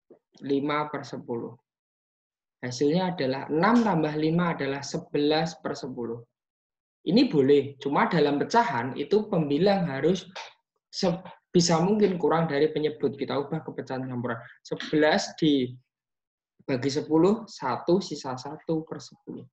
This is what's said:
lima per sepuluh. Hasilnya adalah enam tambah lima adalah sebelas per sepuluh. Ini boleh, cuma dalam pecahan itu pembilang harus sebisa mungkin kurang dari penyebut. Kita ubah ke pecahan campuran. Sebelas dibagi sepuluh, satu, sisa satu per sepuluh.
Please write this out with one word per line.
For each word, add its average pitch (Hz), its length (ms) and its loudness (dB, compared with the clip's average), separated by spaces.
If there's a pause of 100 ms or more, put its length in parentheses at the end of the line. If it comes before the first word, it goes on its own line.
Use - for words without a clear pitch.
(460)
lima 147 400 -2
per 143 160 -8
sepuluh. 120 560 -10 (1000)
Hasilnya 160 560 0
adalah 131 360 -4
enam 214 360 4
tambah 156 320 2
lima 160 360 0
adalah 139 280 -4
sebelas 156 800 -2
per 143 160 -6
sepuluh. 120 440 -8 (840)
Ini 240 240 4
boleh, 139 480 4
cuma 180 320 0
dalam 147 260 4
pecahan 135 600 0
itu 202 320 0
pembilang 170 560 2
harus 147 400 0 (640)
sebisa - 880 0
mungkin 190 400 2
kurang 156 320 2
dari 143 180 2
penyebut. 147 460 -2
Kita 127 240 -4
ubah 151 240 -6
ke - 100 -12
pecahan 131 380 -8
campuran. 120 260 -6 (300)
Sebelas 156 720 0
dibagi - 1500 -4
sepuluh, 160 560 2
satu, 151 560 0
sisa 139 320 -8
satu 156 480 -6
per - 160 -12
sepuluh. 123 540 -16